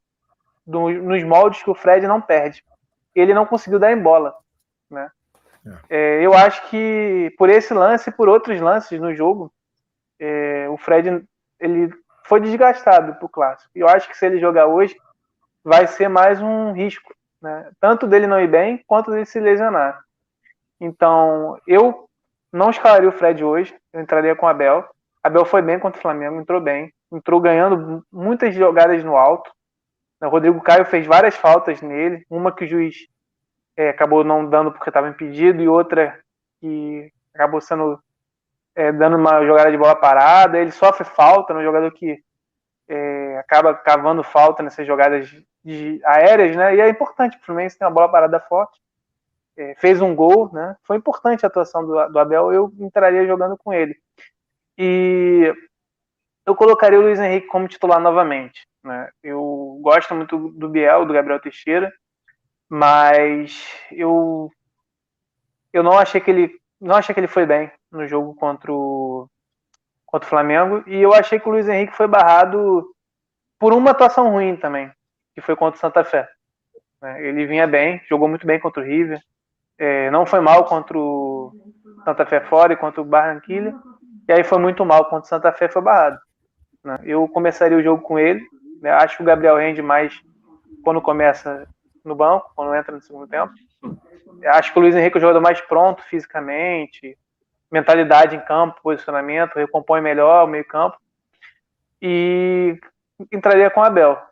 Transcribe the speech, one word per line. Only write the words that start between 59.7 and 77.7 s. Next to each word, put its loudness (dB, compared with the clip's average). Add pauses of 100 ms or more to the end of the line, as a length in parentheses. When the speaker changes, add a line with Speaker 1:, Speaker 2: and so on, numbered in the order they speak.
Speaker 1:
gosto 0
muito -8
do -14
Biel, 0
do -6
Gabriel -2
Teixeira, -6 (760)
mas 0 (240)
eu, -4 (1200)
eu -2
não 4
achei 0
que -4
ele, 0 (280)
não -2
achei 0
que -4
ele -2
foi -2
bem -2 (180)
no -12
jogo -6
contra -8
o, -8 (760)
contra -8
o -10
Flamengo, -2
e -6
eu 4
achei 2
que -8
o -4
Luiz -2
Henrique -4
foi 0
barrado 2 (720)
por 2
uma 4
atuação 2
ruim -2
também, -10 (440)
que -18
foi -4
contra -4
o -14
Santa 0
Fé, -4 (720)
né? -14
Ele -6
vinha -2
bem, -2